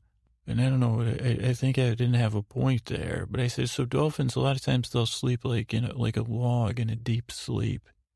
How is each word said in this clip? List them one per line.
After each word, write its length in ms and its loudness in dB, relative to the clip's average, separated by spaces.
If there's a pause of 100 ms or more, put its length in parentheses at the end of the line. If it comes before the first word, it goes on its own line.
(460)
And 160 0
I 80 4
don't 100 2
know 180 4
what, 100 0
I, 420 0
I 40 2
think 260 0
I 160 4
didn't 180 2
have 220 2
a 80 0
point 420 0
there, 420 -4
but 140 -4
I 60 2
said, 240 -2
"So 140 -2
dolphins, 500 0
a 40 0
lot 160 2
of 60 -4
times 300 0
they'll 160 2
sleep, 360 -2
like, 300 -2
in 100 0
a, 140 -6
like 180 0
a 60 0
log 580 0
in 120 0
a 40 -2
deep 360 -2
sleep. 580 -4 (260)